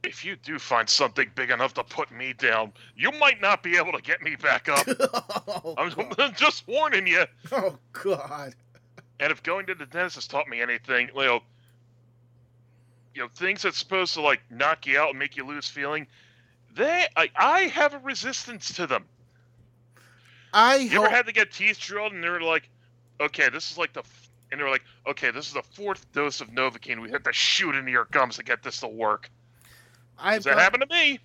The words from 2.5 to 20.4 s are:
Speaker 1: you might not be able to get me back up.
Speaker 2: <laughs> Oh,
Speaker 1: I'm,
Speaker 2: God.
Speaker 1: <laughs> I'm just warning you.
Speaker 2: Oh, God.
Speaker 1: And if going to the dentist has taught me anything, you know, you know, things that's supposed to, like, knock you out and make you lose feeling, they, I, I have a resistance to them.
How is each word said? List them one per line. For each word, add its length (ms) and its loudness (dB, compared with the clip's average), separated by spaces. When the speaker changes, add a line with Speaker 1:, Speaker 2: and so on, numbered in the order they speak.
Speaker 1:
you 160 2
might 300 2
not 200 2
be 140 0
able 160 2
to 100 -4
get 200 -4
me 160 -6
back 320 0
up. 220 4
Speaker 2:
<laughs> 60 -2
Oh, 120 -8
Speaker 1:
I'm, 120 -2
Speaker 2:
God. 260 -8
Speaker 1:
<laughs> 40 -8
I'm 160 0
just 320 0
warning 380 0
you. 200 4
Speaker 2:
Oh, 260 -2
God. 640 -6
Speaker 1:
And 120 0
if 120 -4
going 220 -4
to 100 -6
the 100 -14
dentist 300 -4
has 120 -12
taught 200 -4
me 140 -6
anything, 520 -2
you 120 0
know, 160 4
you 100 -8
know, 120 -8
things 280 -2
that's 140 -2
supposed 360 -2
to, 80 -6
like, 180 4
knock 380 0
you 100 4
out 120 2
and 100 -8
make 160 -6
you 100 -8
lose 220 -10
feeling, 400 -6
they, 320 0
I, 180 2
I 280 4
have 300 2
a 60 -12
resistance 760 -8
to 120 -4
them. 160 0